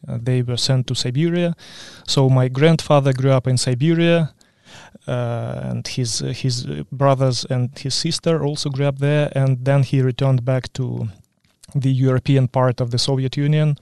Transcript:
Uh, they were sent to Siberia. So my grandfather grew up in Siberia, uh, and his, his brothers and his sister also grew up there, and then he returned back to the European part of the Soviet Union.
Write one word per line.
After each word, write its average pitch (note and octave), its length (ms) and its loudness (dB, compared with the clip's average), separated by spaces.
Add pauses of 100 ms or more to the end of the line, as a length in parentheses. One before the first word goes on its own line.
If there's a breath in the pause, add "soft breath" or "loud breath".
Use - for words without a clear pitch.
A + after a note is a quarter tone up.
Uh, C3 140 -6
they B2+ 200 0
were B2 160 -2
sent B2+ 300 0
to B2 80 -4
Siberia. E3+ 600 -2 (520 loud breath)
So C3+ 220 2
my C3 180 4
grandfather C#3 640 2
grew C3 180 0
up C3 160 2
in B2+ 100 2
Siberia, E3 760 2 (760 loud breath)
uh, A#2+ 560 -4
and B2 240 -6
his, A#2 320 -4
his B2 460 -4 (260)
brothers C3 540 0
and B2 320 -2
his C3 180 -6
sister E3 480 -2
also D3 260 -4
grew C#3 160 -2
up C#3 140 -2
there, D3 360 0
and C3+ 300 0
then C#3 180 4
he C3+ 180 0
returned C3 440 0
back C3 280 -2
to A#2+ 360 -6 (640)
the C3+ 180 0
European C3 560 2
part B2+ 340 0
of A#2+ 100 -2
the B2 60 -2
Soviet C3 400 -2
Union. D3+ 440 2